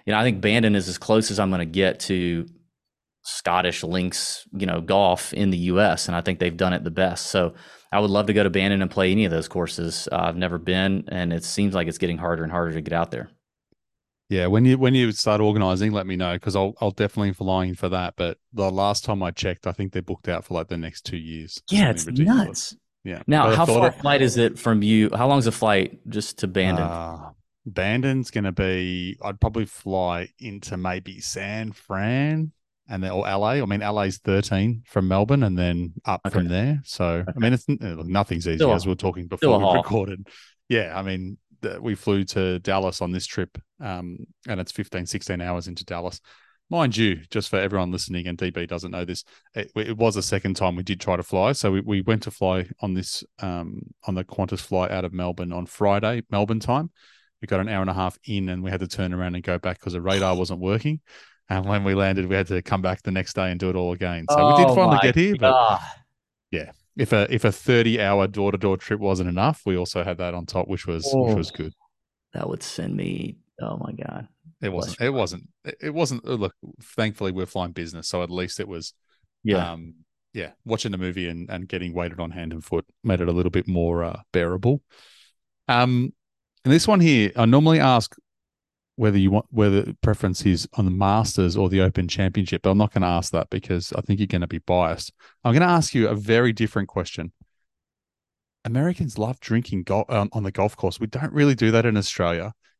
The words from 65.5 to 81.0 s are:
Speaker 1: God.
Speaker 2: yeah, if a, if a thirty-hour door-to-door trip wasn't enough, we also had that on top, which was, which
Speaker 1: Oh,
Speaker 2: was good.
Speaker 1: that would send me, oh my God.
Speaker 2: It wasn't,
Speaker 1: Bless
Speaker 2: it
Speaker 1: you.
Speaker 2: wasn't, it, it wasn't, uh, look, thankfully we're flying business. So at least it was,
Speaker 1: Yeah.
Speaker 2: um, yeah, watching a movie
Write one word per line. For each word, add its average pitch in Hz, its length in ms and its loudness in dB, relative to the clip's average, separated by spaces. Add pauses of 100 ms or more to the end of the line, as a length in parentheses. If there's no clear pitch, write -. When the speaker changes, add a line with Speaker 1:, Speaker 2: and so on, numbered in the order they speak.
Speaker 1:
God. 117 300 4 (720)
Speaker 2:
yeah, 78 200 -6 (260)
if 131 160 0
a, 104 200 6
if 120 120 0
a 107 80 4
thirty-hour 110 760 2
door-to-door 98 500 0
trip - 200 -4
wasn't 95 300 0
enough, 101 380 0
we 95 100 0
also 90 260 -4
had 90 140 -4
that 87 160 -6
on 87 140 -10
top, 90 220 -2
which 92 180 -6
was, 82 180 -4
which 127 300 2
Speaker 1:
Oh, - 20 2
Speaker 2:
was 82 140 -2
good. 78 240 -10 (580)
Speaker 1:
that 50 160 -6
would - 140 -8
send - 340 -8
me, 50 400 -8 (240)
oh - 160 -8
my - 160 -10
God. - 340 -14 (360)
Speaker 2:
It 101 100 -4
wasn't, - 240 -4
Speaker 1:
Bless 117 100 -2
Speaker 2:
it 135 40 2
Speaker 1:
you. 135 80 -2
Speaker 2:
wasn't, 90 300 -4 (180)
it, 139 160 -10
it 151 120 -6
wasn't, 135 320 -2
uh, - 60 -4
look, 104 220 -4 (260)
thankfully 107 500 -4
we're 92 140 -6
flying 90 280 -6
business. 82 360 -10
So 90 140 -4
at 87 80 -6
least 90 280 -6
it 95 80 -8
was, 85 280 -12 (480)
Speaker 1:
Yeah. 90 300 0
Speaker 2:
um, 82 240 -16 (360)
yeah, 90 200 -10 (120)
watching 110 300 -4
a 95 40 -6
movie 90 300 -6